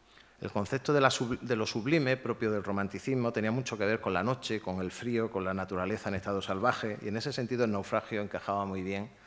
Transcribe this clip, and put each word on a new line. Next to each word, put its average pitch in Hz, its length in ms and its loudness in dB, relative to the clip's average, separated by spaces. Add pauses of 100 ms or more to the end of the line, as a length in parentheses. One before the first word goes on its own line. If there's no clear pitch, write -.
(400)
El 104 100 -6
concepto 127 440 0
de 143 80 6
la 131 80 8
sub-, 120 300 0
de 123 160 0
lo 107 100 2
sublime 131 500 2
propio 117 340 0
del 104 140 0
romanticismo 117 720 0
tenía 110 180 2
mucho 127 240 -2
que 104 80 2
ver 107 160 4
con 95 140 0
la 90 80 2
noche, 117 400 -2
con 92 180 -2
el 92 100 -2
frío, 113 400 -2
con 95 140 -2
la 95 80 0
naturaleza 95 560 -2
en 98 60 0
estado 98 260 0
salvaje, 104 640 0
y 110 60 -6
en 104 100 -2
ese 131 160 -4
sentido 120 300 0
el 110 80 2
naufragio 104 500 -2
encajaba 98 420 -2
muy 95 180 -4
bien 98 280 -4 (160)